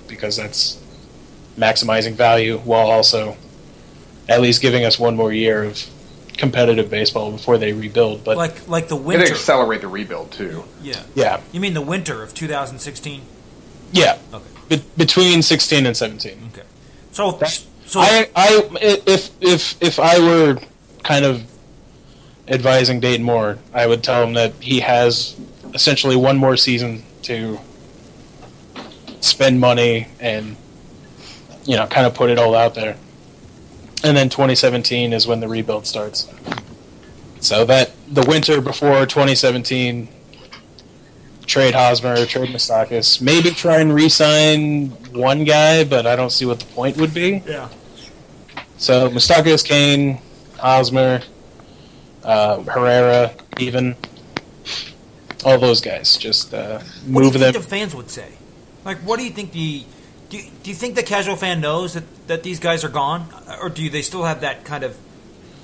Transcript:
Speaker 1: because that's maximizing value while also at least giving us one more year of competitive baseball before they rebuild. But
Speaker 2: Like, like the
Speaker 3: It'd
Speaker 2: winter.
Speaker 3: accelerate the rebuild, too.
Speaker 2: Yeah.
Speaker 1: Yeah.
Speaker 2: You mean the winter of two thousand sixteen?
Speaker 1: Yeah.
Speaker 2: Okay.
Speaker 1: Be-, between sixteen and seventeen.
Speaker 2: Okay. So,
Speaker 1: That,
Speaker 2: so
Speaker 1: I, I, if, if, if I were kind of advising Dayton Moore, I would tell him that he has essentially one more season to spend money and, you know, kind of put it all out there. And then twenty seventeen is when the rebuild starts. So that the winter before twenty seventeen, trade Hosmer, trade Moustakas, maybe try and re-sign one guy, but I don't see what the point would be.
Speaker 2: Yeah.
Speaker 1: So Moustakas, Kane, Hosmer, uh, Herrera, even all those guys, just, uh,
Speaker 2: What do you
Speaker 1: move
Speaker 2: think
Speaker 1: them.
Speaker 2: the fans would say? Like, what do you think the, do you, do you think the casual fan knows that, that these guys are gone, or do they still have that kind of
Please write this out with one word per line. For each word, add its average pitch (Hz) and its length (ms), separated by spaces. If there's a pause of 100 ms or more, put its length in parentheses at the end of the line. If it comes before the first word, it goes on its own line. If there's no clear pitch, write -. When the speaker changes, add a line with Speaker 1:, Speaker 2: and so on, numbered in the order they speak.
Speaker 1:
because 107 280
that's - 440 (760)
maximizing 110 580
value 113 440
while 113 320
also 110 460 (920)
at 120 120
least 123 220
giving 123 220
us 110 140
one 117 180
more 113 160
year 110 320
of 104 200 (520)
competitive 117 520
baseball 107 440
before 113 260
they 107 140
rebuild. 107 520
But 185 120
Speaker 2:
Like, 165 320
like 165 200
the 160 60
Speaker 3:
It'd 139 120
Speaker 2:
winter. 175 200
Speaker 3:
accelerate 123 540
the 98 80
rebuild, 90 420
too. 82 340 (180)
Speaker 2:
Yeah. 139 200 (140)
Speaker 1:
Yeah. 107 240 (120)
Speaker 2:
You 175 80
mean 190 140
the 156 80
winter 156 400
of 107 120
two 156 140
thousand 135 320
sixteen? 139 420 (720)
Speaker 1:
Yeah. 170 260 (140)
Speaker 2:
Okay. 110 120 (240)
Speaker 1:
Be-, 151 160 (120)
between 170 460
sixteen 151 420
and 120 120
seventeen. 107 560
Speaker 2:
Okay. - 100 (480)
So, 196 220
Speaker 1:
That, - 280 (260)
Speaker 2:
so 185 140
Speaker 1:
I, 214 360
I, 208 320 (120)
if, 196 500 (100)
if, 170 420
if 170 160
I 170 220
were 160 380 (440)
kind 143 220
of 123 180 (1040)
advising 127 540
Dayton 120 260
Moore, 110 320 (160)
I 120 140
would 117 160
tell 123 180
him 117 120
that 113 260
he 127 180
has 120 560 (400)
essentially 135 400
one 131 220
more 131 200
season 120 460 (200)
to 113 360 (1600)
spend 131 400
money 120 460 (140)
and, 107 360 (1080)
you 127 120
know, 107 120
kind 131 180
of 117 80
put 123 160
it 120 80
all 113 160
out 113 220
there. 107 200 (1080)
And 147 140
then 131 140
twenty 131 240
seventeen 123 580
is 113 140
when 117 140
the 110 80
rebuild 110 380
starts. 107 400 (1120)
So 110 260
that 127 240 (200)
the 139 160
winter 151 360
before 139 420
twenty 135 300
seventeen, 123 720 (1400)
trade 135 300
Hosmer, 123 500
trade 127 240
Moustakas, 117 720
maybe 165 300
try 165 300
and 156 140
re-sign 151 920 (260)
one 135 320
guy, 156 400
but 131 220
I 123 100
don't 127 140
see 127 160
what 117 140
the - 60
point 135 300
would 160 160
be. 185 340
Speaker 2:
Yeah. 135 220 (1080)
Speaker 1:
So 127 320
Moustakas, 156 520
Kane, 143 560 (380)
Hosmer, 131 640 (1040)
uh, 107 380
Herrera, 123 720 (240)
even 127 380 (1500)
all 131 140
those 120 240
guys, - 340
just, - 380
uh, 107 240
Speaker 2:
What - 60 (200)
do - 20
you 131 60
Speaker 1:
move 135 220
Speaker 2:
think 131 80
Speaker 1:
them. 127 100
Speaker 2:
the 165 160
fans 196 260
would 120 140
say? 101 200 (580)
Like, 190 120
what 214 200
do 254 80
you 208 40
think 190 220
the, 156 320 (460)
do 202 80
you, 185 60 (180)
do 190 80
you 185 60
think 240 180
the 226 80
casual 202 340
fan 180 240
knows 170 340
that, 165 100 (240)
that 165 140
these 175 180
guys 165 240
are 151 40
gone, 147 380 (340)
or 180 80
do 156 220
they 147 120
still 180 220
have 156 180
that 139 220
kind 143 200
of 127 120 (680)